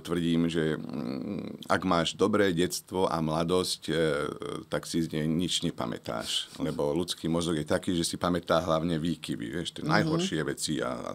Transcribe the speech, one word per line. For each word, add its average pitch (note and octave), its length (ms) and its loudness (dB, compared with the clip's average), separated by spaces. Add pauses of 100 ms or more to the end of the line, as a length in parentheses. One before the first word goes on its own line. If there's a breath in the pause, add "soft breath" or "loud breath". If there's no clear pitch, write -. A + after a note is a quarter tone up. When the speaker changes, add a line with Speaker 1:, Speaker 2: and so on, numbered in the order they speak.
Speaker 1:
tvrdím, E2+ 400 2
že, D#2+ 320 2
mm, - 880 -6
ak - 160 2
máš E2+ 320 2
dobré G2+ 400 4
detstvo F2+ 560 0
a D#2+ 80 0
mladosť, E2+ 720 0
e, D#2+ 40 2 (760)
tak D2+ 160 -2
si E2+ 160 0
z D#2+ 80 0
nej D2+ 160 -2
nič D#2+ 400 0
nepamätáš. - 960 -4
Lebo D2 320 0
ľudský E2+ 320 -2
mozog E2 320 2
je D2+ 80 -2
taký, F2+ 320 0
že E2+ 80 2
si - 160 -4
pamätá F2 400 2
hlavne E2 400 0
výkyvy, D#2 480 -4
vieš, E2 240 -6
tie - 80 -12
Speaker 2:
Mhm. - 80 -2
Speaker 1:
najhoršie D#3+ 560 2
veci D2 320 -2
a, A#1+ 320 -4
a - 60 -8